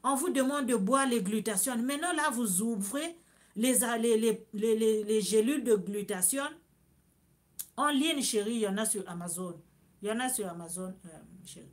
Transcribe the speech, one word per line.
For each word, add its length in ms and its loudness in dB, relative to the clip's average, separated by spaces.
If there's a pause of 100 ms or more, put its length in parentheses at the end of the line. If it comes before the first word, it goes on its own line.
On 120 2
vous 140 0
demande 360 2
de 100 2
boire 320 2
les 140 2
glutations. 560 0
Maintenant, 340 0
là, 200 0
vous 300 0
ouvrez 540 -4 (400)
les, 240 4 (200)
les, 180 4
les, 360 0
les, 240 2
les, 260 2
les 180 2
gélules 420 2
de 120 6
glutathione. 800 -2 (1200)
En 120 2
ligne, 320 2
chérie, 340 0
il 60 0
y 60 2
en 100 0
a 80 0
sur 220 -4
Amazon. 540 -8 (400)
Il 60 -6
y 40 -2
en 80 -2
a 100 -2
sur 180 -4
Amazon, 480 -10 (100)
euh, 40 -16 (360)
chérie. 280 -20